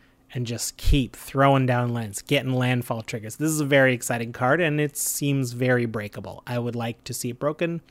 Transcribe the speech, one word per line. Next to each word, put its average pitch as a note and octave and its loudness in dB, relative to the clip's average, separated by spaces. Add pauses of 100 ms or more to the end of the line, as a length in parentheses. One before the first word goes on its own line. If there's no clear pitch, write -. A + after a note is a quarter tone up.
(340)
and B2 -4
just - -8
keep - 4
throwing C3+ 4
down B2 2
lands, A2 -6
getting C3 0
landfall B2 0
triggers. A2 -10
This D3+ 0
is D3+ -2
a D3 0
very C3+ 6
exciting A#2+ -4
card, C3 2
and D3+ 0
it D3+ -2
seems C#3 -2
very B2 2
breakable. G#2 -8
I B2 -4
would A#2+ -4
like A#2 -6
to B2 -10
see - -6
it A#2 -10
broken. E3 -2